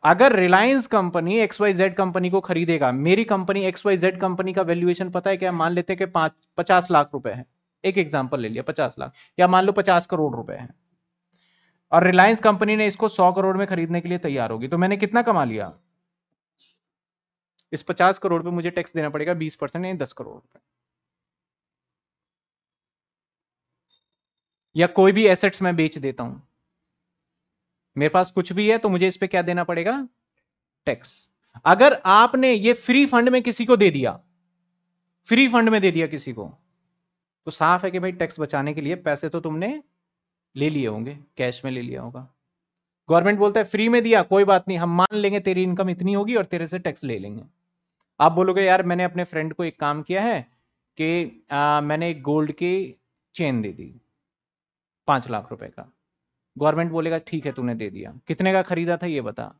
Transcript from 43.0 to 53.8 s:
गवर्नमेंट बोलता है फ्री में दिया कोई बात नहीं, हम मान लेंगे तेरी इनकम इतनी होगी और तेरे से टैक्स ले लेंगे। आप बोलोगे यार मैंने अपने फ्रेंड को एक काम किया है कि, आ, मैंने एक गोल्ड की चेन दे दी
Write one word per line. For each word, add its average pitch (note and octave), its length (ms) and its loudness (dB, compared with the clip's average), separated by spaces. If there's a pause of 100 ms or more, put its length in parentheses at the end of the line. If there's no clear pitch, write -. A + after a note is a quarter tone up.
गवर्नमेंट F3+ 300 2
बोलता G#3 200 2
है G#3 60 0
फ्री A3 240 -2
में A#3+ 140 4
दिया A3+ 200 4
कोई G3 200 2
बात F#3+ 240 4
नहीं, F#3 100 -4
हम E3+ 120 -2
मान F3+ 260 0
लेंगे G3+ 240 0
तेरी F#3 240 -2
इनकम F#3 260 -2
इतनी F3+ 240 -2
होगी G#3 220 -2
और G3+ 100 0
तेरे E3 220 -6
से F3+ 120 -8
टैक्स E3 240 -8
ले A#2 160 -6
लेंगे। G#2 240 -14 (760)
आप D#3 120 6
बोलोगे F#3 300 2
यार F#3 220 4
मैंने F3 200 0
अपने F3 200 -4
फ्रेंड D#3+ 300 -6
को F3 100 -6
एक D#3+ 160 -8
काम D3 220 -2
किया F3+ 200 -4
है G#3+ 200 -2 (560)
कि, D#3+ 540 -4
आ, D3 300 0
मैंने D3+ 280 -4
एक D3+ 120 -10
गोल्ड D3+ 300 -2
की F3+ 440 -4 (400)
चेन C3+ 260 -2
दे G#2 80 -6
दी E2+ 240 -18 (1120)